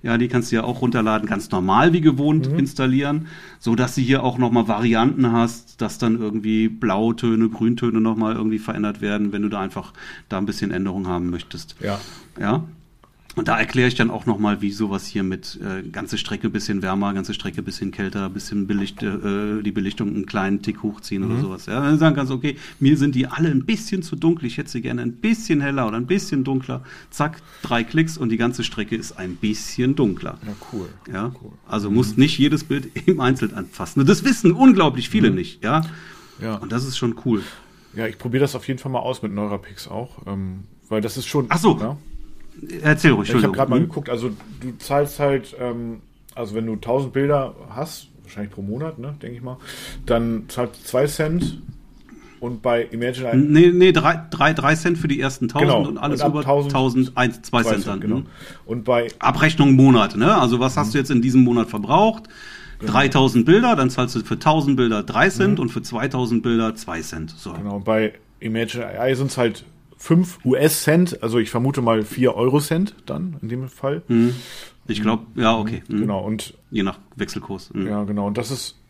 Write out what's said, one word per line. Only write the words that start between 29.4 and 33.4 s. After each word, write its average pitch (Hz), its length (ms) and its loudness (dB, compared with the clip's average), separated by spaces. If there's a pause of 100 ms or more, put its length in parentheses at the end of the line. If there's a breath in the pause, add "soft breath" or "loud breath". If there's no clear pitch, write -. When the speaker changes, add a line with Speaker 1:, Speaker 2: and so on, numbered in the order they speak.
Speaker 1:
dunkler. 110 480 -2
Speaker 2:
Ja, 104 100 -12 (200)
cool. 92 140 -8 (260)
Speaker 1:
Ja? 107 260 -6
Speaker 2:
Cool. 117 120 -20 (160)
Speaker 1:
Also 104 240 -4
Speaker 2:
Mhm. 107 40 0
Speaker 1:
musst 107 220 2
nicht 139 220 4
jedes 147 240 2
Bild 135 320 -4
<laughs> - 120 -8
im 175 120 4
Einzelnen 127 340 0